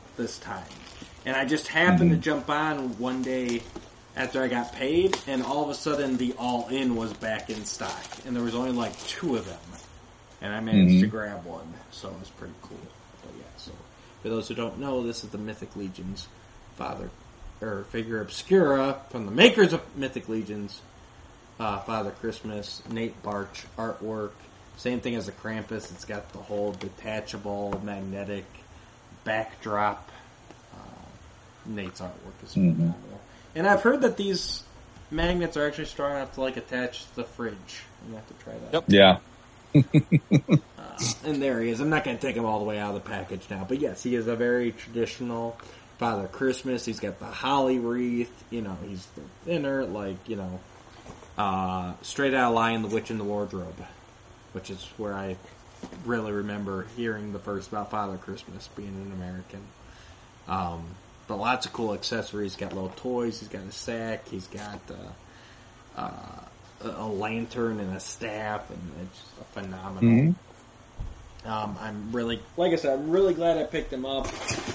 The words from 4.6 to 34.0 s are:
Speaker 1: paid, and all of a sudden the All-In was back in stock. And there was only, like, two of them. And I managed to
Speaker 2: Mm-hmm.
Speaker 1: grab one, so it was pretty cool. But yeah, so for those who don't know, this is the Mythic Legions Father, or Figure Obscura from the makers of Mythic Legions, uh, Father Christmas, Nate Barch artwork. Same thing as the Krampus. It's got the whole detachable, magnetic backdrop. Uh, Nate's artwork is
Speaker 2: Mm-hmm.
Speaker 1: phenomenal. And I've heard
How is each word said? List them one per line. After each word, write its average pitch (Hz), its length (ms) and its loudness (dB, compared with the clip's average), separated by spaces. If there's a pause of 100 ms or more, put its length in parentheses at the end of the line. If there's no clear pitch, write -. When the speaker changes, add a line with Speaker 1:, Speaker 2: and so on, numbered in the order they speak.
Speaker 1:
paid, 170 440 4 (120)
and 131 160 0
all 143 180 0
of 143 80 -2
a 139 40 -4
sudden 143 420 0
the 123 220 0
All-In 123 580 0
was 110 160 -2
back 107 380 -4
in 107 140 -6
stock. - 400 -6 (220)
And 127 80 -4
there 120 80 0
was 113 140 0
only, 127 160 0
like, 117 340 -2
two 147 300 -2
of 95 100 -2
them. 95 120 -12 (840)
And 104 120 -6
I 107 80 -2
managed 95 400 10
to 101 60 8
Speaker 2:
Mm-hmm. 107 100 -2
Speaker 1:
grab 101 280 -6
one, 82 280 -10 (200)
so - 160 -12
it 90 100 -10
was 98 120 -14
pretty 87 320 -14
cool. - 160 -14 (440)
But - 140 -16
yeah, - 80 -16 (120)
so - 160 -16 (500)
for - 60 -4
those 110 200 -2
who 120 60 -4
don't 113 240 -4
know, 131 260 -2
this 117 200 -4
is 104 60 -10
the 104 80 -8
Mythic 107 380 -8
Legions 95 500 -8 (500)
Father, 131 340 -6 (500)
or 101 300 -4
Figure 113 300 -2
Obscura 139 800 4 (100)
from 113 160 -4
the 95 60 -4
makers 185 400 10
of 165 80 0 (160)
Mythic 131 320 -4
Legions, 104 520 -4 (800)
uh, 104 220 -2
Father 107 320 -2
Christmas, 107 760 -6
Nate 113 360 -4
Barch 101 400 -6 (120)
artwork. 110 540 -4 (460)
Same 123 240 -2
thing 117 160 -2
as 98 100 -4
the 98 60 -8
Krampus. 110 600 -6
It's 90 120 -14
got 101 280 -10
the - 60 -12
whole 104 340 -2
detachable, 101 1120 -6
magnetic 98 600 -6 (800)
backdrop. 107 840 0 (640)
Uh, 95 60 -18 (880)
Nate's 101 340 -8
artwork 92 440 -12
is - 60 -16
Speaker 2:
Mm-hmm. 90 240 6
Speaker 1:
phenomenal. - 460 0 (360)
And 170 100 2
I've 208 160 8
heard 254 200 6